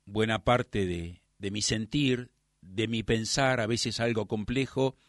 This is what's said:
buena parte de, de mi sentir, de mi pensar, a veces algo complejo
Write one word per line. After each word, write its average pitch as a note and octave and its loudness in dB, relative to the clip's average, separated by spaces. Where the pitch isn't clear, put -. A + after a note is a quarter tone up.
buena G#2+ 0
parte A#2+ 2
de, F2 -6
de G2 -6
mi G#2 -4
sentir, B2 0
de F#2+ -2
mi A2+ -2
pensar, A#2+ 2
a G#2+ 0
veces A#2 -2
algo A2+ 0
complejo B2 0